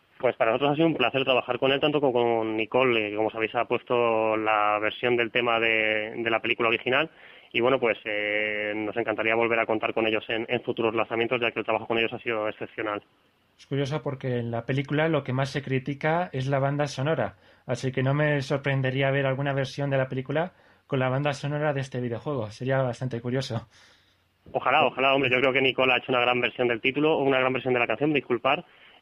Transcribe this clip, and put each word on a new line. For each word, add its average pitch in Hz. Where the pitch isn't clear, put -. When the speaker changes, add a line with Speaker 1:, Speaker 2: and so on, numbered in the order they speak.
Speaker 1:
Pues 120
para 113
nosotros 135
ha 143
sido 165
un 160
placer 127
trabajar 123
con 135
él, 139
tanto 151
como 135
con 113
Nicole, 117
eh, -
que 107
como 107
sabéis 110
ha 117
puesto 113
la 107
versión 113
del 117
tema 120
de, 110
de 117
la 113
película 117
original, 127
y 117
bueno, 127
pues, 110
eh, 104
nos 107
encantaría 110
volver 113
a 110
contar 110
con 110
ellos 110
en, 113
en 123
futuros 117
lanzamientos, 117
ya 117
que -
el 107
trabajo 110
con 113
ellos 113
ha 117
sido 107
excepcional. 107
Speaker 2:
Es -
curioso 139
porque 127
en 117
la 117
película 143
lo 151
que -
más 135
se 147
critica 147
es 131
la 139
banda 143
sonora, 131
así 127
que 131
no 135
me 147
sorprendería 135
ver 139
alguna 135
versión 139
de 135
la 131
película 143
con 139
la 127
banda 139
sonora 147
de 139
este 131
videojuego. 117
Sería 131
bastante 123
curioso. 120
Speaker 1:
Ojalá, 135
ojalá, 131
hombre, 135
yo 123
creo 131
que 131
Nicole 131
ha 123
hecho 120
una 123
gran 123
versión 123
del 117
título, 147
una 135
gran 131
versión 131
de 123
la 120
canción, 135
disculpar, 135